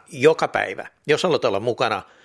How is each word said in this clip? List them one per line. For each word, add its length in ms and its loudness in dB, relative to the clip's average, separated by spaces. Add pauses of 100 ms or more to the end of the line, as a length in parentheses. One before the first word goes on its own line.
(120)
joka 360 2
päivä. 400 -4 (180)
Jos 160 2
haluat 220 0
olla 160 0
mukana 420 -2 (220)